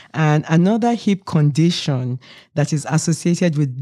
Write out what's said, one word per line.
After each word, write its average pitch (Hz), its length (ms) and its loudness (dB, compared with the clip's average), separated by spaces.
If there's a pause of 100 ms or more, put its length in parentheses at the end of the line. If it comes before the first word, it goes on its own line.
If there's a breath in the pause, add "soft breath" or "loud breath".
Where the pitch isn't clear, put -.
(140 loud breath)
And 151 340 2
another 208 460 2
hip 202 320 -2
condition 147 920 0 (380 loud breath)
that 147 160 0
is 147 180 -4
associated 170 680 0
with 135 240 -2